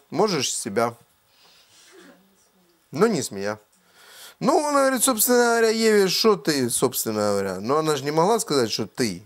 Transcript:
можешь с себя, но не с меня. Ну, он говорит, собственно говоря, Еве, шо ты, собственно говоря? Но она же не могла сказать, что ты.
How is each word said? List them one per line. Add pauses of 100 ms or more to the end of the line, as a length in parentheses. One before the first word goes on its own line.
можешь
с
себя, (2000)
но
не
с
меня. (800)
Ну,
он
говорит,
собственно
говоря,
Еве,
шо
ты,
собственно
говоря?
Но
она
же
не
могла
сказать,
что
ты.